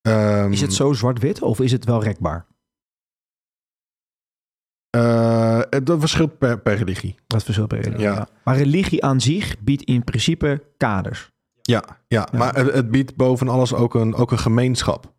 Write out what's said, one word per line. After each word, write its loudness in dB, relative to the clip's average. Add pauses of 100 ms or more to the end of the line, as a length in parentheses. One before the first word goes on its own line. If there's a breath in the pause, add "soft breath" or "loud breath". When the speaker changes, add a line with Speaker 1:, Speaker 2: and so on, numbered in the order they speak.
Speaker 1:
Ehm, 2
Speaker 2:
Is 0
het -2
zo 2
zwart-wit -2
of -2
is 2
het -2
wel 0
rekbaar? -4 (2500)
Speaker 1:
Eh, 2 (100)
het, 0
dat 2
verschilt 0
per, 0
per 0
religie. -4 (120)
Speaker 2:
Dat -2
verschilt -2
per -4
religie, -4
Speaker 1:
Ja. 0
Speaker 2:
ja. -6 (160)
Maar 2
religie 2
aan 2
zich -2
biedt -2
in 0
principe -2 (140)
kaders. -4 (300)
Speaker 1:
Ja, 0 (240)
ja, 0
Speaker 2:
Ja. -4
Speaker 1:
maar 0
het, 2
het 0
biedt -2
boven 2
alles 0
ook 0
een, 2
ook 0
een 0
gemeenschap. -2